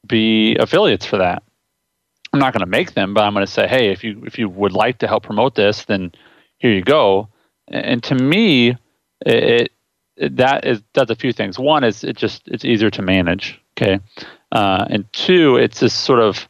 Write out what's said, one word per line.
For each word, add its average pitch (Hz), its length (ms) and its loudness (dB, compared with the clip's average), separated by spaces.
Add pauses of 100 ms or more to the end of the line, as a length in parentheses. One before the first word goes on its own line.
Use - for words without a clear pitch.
be 110 500 2
affiliates 151 480 0
for 104 120 -4
that. 90 260 -2 (880)
I'm 147 60 2
not 131 140 2
gonna 92 120 -2
make 117 280 -2
them, 98 200 -2
but 104 100 2
I'm 104 100 0
gonna 98 140 0
say, 101 200 0
"Hey, 117 240 2
if 95 120 -6
you, 104 220 -10
if - 120 -14
you 110 120 -4
would 92 240 -2
like 110 260 -2
to 113 80 -4
help 101 160 -2
promote 113 320 -2
this, 104 300 0
then 92 260 -4 (460)
here 123 140 0
you 95 120 2
go." 107 460 2 (400)
And - 340 -4
to - 120 -4
me, 135 600 2 (500)
it, 117 460 2 (460)
it, 147 200 -4
that 131 280 0
is, 113 160 -2 (120)
does 127 160 2
a 113 60 -2
few 127 160 -4
things. 98 260 -6
One 143 260 0
is 110 200 -2
it - 140 -6
just, - 300 -4
it's - 180 -8
easier 110 260 2
to - 100 -8
manage. 92 580 -2 (180)
Okay. 98 220 0 (520)
Uh, 98 380 0
and 104 240 -4
two, 165 440 4
it's 120 220 0
this 120 140 2
sort - 260 2
of 107 300 0